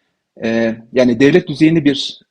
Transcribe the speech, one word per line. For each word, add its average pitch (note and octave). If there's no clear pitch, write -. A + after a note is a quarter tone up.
E, A2+
yani B2
devlet D#3
düzeyinde D#3
bir, -